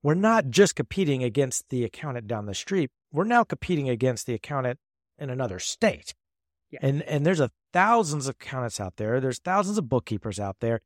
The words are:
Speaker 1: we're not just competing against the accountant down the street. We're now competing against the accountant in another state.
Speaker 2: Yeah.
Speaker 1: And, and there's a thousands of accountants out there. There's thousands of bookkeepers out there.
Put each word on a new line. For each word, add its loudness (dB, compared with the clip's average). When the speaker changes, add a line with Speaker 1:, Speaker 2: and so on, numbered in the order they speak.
Speaker 1:
we're 4
not 4
just 6
competing 0
against 0
the -2
accountant -8
down -6
the -8
street. -2
We're 0
now 4
competing -2
against 0
the -4
accountant -4
in -8
another -4
state. -4
Speaker 2:
Yeah. -16
Speaker 1:
And, 0
and 0
there's 4
a 2
thousands 2
of -6
accountants -6
out -8
there. 0
There's -2
thousands 0
of -2
bookkeepers -2
out -6
there. 0